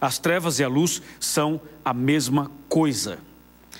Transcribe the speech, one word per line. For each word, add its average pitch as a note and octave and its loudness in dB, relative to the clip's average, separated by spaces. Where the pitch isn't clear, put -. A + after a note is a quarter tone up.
As C3+ -2
trevas E3+ 0
e C#3 2
a C3 0
luz D3+ 2
são D3+ 0
a C3 -2
mesma C#3 2
coisa." A2 0